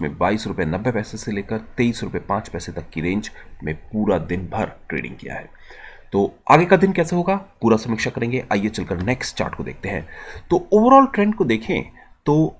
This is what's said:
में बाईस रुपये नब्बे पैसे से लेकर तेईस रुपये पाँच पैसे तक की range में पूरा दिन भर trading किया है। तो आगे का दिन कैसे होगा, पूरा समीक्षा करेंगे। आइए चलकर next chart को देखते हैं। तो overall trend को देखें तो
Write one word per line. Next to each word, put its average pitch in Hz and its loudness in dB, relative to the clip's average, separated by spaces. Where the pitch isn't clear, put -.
में 76 -4
बाईस 107 0
रुपये 92 -4
नब्बे 95 -2
पैसे 107 -6
से - -8
लेकर 101 -6
तेईस 120 0
रुपये 95 -6
पाँच 101 -4
पैसे - -10
तक 85 -10
की 80 -6
range 95 -2
में 78 -4
पूरा 104 0
दिन 87 -4
भर 104 -4
trading 65 -6
किया - -12
है। - -14
तो 98 4
आगे 156 8
का 190 6
दिन 190 4
कैसे 175 0
होगा, 175 0
पूरा 113 2
समीक्षा 113 -4
करेंगे। 120 -4
आइए 104 0
चलकर 90 -4
next 123 -4
chart - -4
को - -8
देखते - -10
हैं। 80 -6
तो - 0
overall 262 8
trend 208 2
को 196 0
देखें 113 0
तो 151 4